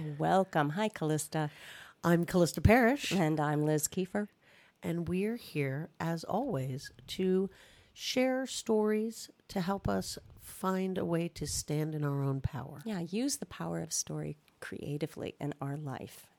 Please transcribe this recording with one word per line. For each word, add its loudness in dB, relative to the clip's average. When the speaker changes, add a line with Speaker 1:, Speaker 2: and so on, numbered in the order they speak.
Speaker 1:
Welcome. 4
Hi, 0
Callista. 0
Speaker 2:
I'm 4
Callista 4
Parrish. 6
Speaker 1:
And 4
I'm 2
Liz 2
Kiefer. -4
Speaker 2:
And -2
we're -2
here, -4
as -2
always, -4
to 2
share 0
stories 0
to -2
help 0
us -2
find -2
a 0
way 2
to -8
stand -2
in -2
our 0
own 0
power. -6
Speaker 1:
Yeah, -4
use -2
the -10
power -6
of -6
story -4
creatively -6
in -4
our -4
life. -10